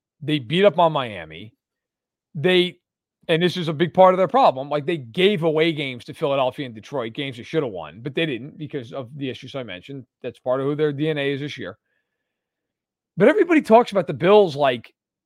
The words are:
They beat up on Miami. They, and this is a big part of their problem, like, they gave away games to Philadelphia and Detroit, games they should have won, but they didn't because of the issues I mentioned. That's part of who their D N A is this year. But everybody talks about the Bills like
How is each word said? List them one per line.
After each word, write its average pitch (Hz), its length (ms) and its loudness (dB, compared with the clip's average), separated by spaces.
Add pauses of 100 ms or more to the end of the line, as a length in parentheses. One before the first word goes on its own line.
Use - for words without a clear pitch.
(200)
They 151 200 -2
beat 151 240 0
up 180 160 4
on 165 100 4
Miami. 101 640 -8 (800)
They, 180 460 0 (480)
and 165 120 2
this 175 160 0
is 165 120 -4
a 165 40 -4
big 151 220 -2
part 185 200 8
of 185 40 0
their 185 80 2
problem, 147 420 2
like, 143 160 -4
they 170 120 -4
gave 160 480 0
away 165 280 2
games 135 340 -8
to 139 80 -16
Philadelphia 139 520 -2
and 117 80 -14
Detroit, 117 380 -8
games 135 240 -10
they 117 80 -16
should 160 180 -4
have 123 80 -6
won, 85 300 -14
but 135 160 -10
they 160 100 -2
didn't 135 320 -10
because 143 340 -12
of 135 240 -12
the 135 140 -8
issues 120 240 -16
I 135 80 -10
mentioned. 117 440 -16 (160)
That's 123 180 -12
part 131 200 -2
of 135 60 -4
who 147 80 -2
their 151 180 0
D 143 160 -4
N 151 100 -4
A 139 120 -2
is 139 80 -4
this 143 180 -10
year. 101 220 -12 (1400)
But 202 100 6
everybody 339 340 4
talks 233 300 6
about 190 140 0
the 185 60 -6
Bills 180 440 4
like 131 360 -2 (340)